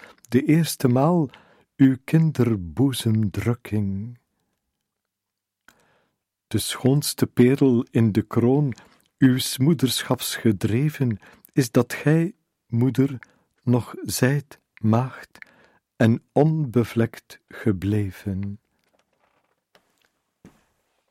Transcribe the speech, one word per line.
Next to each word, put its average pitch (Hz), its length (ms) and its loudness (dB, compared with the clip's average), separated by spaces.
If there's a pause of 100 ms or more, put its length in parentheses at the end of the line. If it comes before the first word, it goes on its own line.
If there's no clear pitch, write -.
(300)
de 123 160 0
eerste 151 420 0
maal 143 420 2 (460)
uw 131 280 4
kinderboezemdrukking. 110 2250 -2 (2250)
De - 100 -4
schoonste - 720 0
perel 127 640 4
in 113 200 2
de 104 100 0
kroon 127 520 0 (440)
uws 127 400 2
moederschaps 127 800 -2
gedreven 113 840 -2 (340)
is 135 180 0
dat 123 220 0
gij, 160 400 0 (340)
moeder, 127 520 0 (440)
nog 120 380 -2
zijt 143 580 -2 (220)
maagd 117 560 -2 (580)
en 113 360 2
onbevlekt 135 1160 -2
gebleven. 101 1120 -4 (2500)